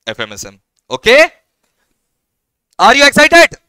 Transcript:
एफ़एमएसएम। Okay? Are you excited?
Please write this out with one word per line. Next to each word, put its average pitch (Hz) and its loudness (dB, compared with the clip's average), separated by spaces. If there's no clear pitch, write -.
एफ़एमएसएम। 104 -14
Okay? 226 0
Are 220 2
you 285 2
excited? 311 2